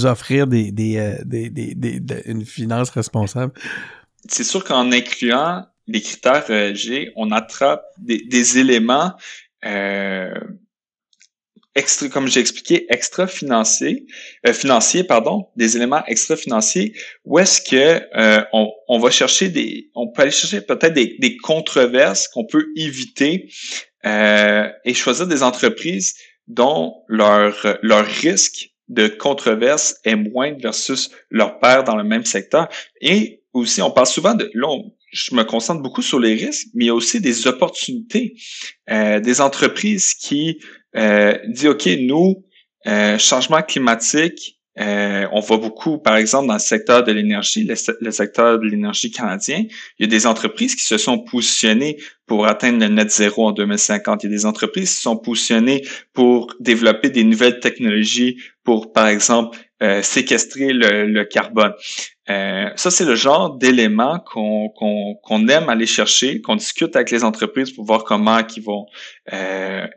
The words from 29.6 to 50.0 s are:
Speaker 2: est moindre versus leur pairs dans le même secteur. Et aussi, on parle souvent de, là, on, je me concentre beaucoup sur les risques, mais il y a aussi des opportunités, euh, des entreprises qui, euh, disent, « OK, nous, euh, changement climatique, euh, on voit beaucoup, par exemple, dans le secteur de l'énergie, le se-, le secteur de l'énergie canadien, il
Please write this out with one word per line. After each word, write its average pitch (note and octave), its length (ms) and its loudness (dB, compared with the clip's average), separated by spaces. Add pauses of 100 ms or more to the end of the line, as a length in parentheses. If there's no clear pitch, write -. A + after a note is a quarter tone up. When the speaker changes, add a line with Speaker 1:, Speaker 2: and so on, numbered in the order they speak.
Speaker 2:
est A2+ 140 0
moindre B2 440 -4
versus A#2+ 500 -6 (180)
leur G#2+ 300 0
pairs B2+ 260 6
dans A2+ 100 0
le G#2 80 -2
même A2+ 220 -2
secteur. D3 420 0 (320)
Et G3 420 0 (120)
aussi, A#2 280 -2
on - 80 0
parle B2+ 180 4
souvent F3+ 280 0
de, - 180 -4
là, B2 140 -2
on, C3 240 -6 (220)
je - 200 -8
me A#2 100 2
concentre B2+ 380 -4
beaucoup C3 200 -8
sur D3+ 180 -2
les A2+ 140 2
risques, F#3+ 400 -6
mais A#2+ 100 -2
il A#2 40 2
y A#2 40 2
a - 20 2
aussi A#2 280 -2
des B2 260 -2
opportunités, C3+ 880 -4 (560)
euh, G#2+ 300 2
des B2 180 0
entreprises D#3 760 0
qui, D#3 460 -4 (380)
euh, G#2 360 4 (140)
disent, « B2 200 0
OK, - 180 2 (160)
nous, E3 420 2 (440)
euh, G#2 300 2
changement C3+ 440 2
climatique, C#3+ 960 -2 (180)
euh, G2+ 540 -2
on G#2+ 80 0
voit G#2+ 180 2
beaucoup, A2+ 400 -4
par A2 200 2
exemple, C3 300 2
dans A2 80 0
le G#2 40 -2
secteur A#2+ 460 4
de A2+ 80 2
l'énergie, G#2+ 500 0
le G#2+ 120 -2
se-, - 260 -4
le A2+ 100 -6
secteur A#2 480 2
de A2 60 -2
l'énergie G#2 440 -2
canadien, A2+ 540 -4 (340)
il - 40 -6